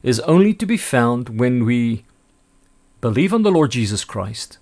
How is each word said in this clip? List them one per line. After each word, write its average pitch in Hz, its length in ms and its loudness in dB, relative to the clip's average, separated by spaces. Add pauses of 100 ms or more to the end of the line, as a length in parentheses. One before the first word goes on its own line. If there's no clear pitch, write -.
is 123 160 0
only 190 360 4
to 220 100 -4
be 214 120 -2
found 120 600 -2
when 123 240 0
we 117 400 0 (960)
believe 131 340 0
on 220 100 2
the 208 80 2
Lord 156 200 2
Jesus 107 320 -2
Christ - 580 -12